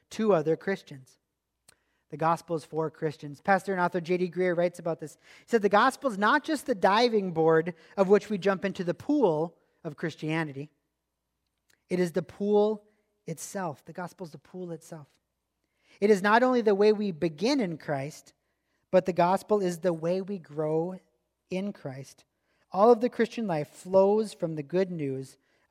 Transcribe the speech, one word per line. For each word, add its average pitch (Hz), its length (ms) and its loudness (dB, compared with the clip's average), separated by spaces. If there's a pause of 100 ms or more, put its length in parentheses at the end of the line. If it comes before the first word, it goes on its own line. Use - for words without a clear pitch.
(120)
to 220 220 0
other 160 220 2
Christians. 151 640 -10 (920)
The 156 80 -12
gospel 165 380 -2
is 151 100 -6
for 156 240 -4
Christians. 147 500 -8
Pastor 196 320 0
and 190 80 -2
author 175 220 0
J 175 160 -2
D 180 120 -4
Greear 180 280 -2
writes 175 220 -2
about 165 200 -6
this. - 180 -16 (280)
He - 0 -
said, 226 160 0
"The 202 80 2
gospel 247 400 2
is 202 80 -6
not 226 260 2
just 311 220 -6
the 262 80 -2
diving 208 580 2
board 160 440 2 (200)
of 190 140 2
which 202 220 4
we 202 80 -4
jump 185 260 -2
into 196 180 -6
the 170 120 -4
pool 175 600 0 (280)
of 151 120 -12
Christianity. 156 760 -6 (1160)
It 180 120 -4
is 175 140 -2
the 180 100 -4
pool 208 600 0 (440)
itself." 170 580 -10
The 165 80 -18
gospel 180 320 -12
is 156 60 -16
the 156 80 -18
pool 180 320 -14
itself. 160 360 -16 (920)
"It 208 80 4
is 196 140 4
not 214 180 4
only 254 200 2
the 208 120 2
way 208 200 6
we 202 180 -4
begin 175 480 -2
in 175 180 -2
Christ, 143 560 -8 (560)
but 185 160 4
the 185 80 -2
gospel 190 480 2
is 180 180 -2
the 175 140 0
way 165 260 -4
we 196 200 -8
grow 156 600 -4 (520)
in 196 220 -6
Christ. - 500 -16 (480)
All 208 200 6
of 226 100 4
the 247 80 0
Christian 226 360 -4
life 156 240 -4
flows 196 640 2
from 165 220 -6
the 151 80 -6
good 180 260 0
news 135 480 -6 (340)